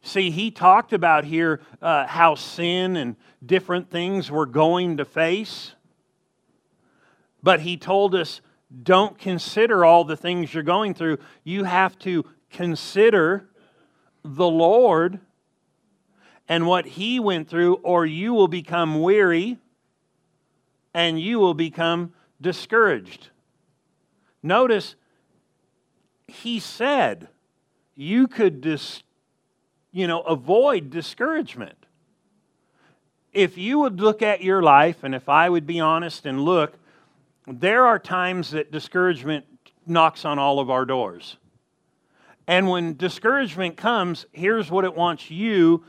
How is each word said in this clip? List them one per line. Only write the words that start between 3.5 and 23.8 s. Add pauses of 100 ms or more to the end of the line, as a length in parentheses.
things
we're
going
to
face. (1700)
But
he
told
us, (420)
"Don't
consider
all
the
things
you're
going
through. (260)
You
have
to (260)
consider (760)
the
Lord (1300)
and
what
he
went
through,
or
you
will
become
weary (1400)
and
you
will
become (260)
discouraged." (1120)